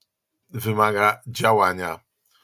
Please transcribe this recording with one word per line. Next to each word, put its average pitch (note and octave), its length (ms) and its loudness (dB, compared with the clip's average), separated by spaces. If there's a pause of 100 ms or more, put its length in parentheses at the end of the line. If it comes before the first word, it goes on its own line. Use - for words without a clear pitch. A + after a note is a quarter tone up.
(500)
wymaga G#2+ 760 0
działania F#2 720 0 (440)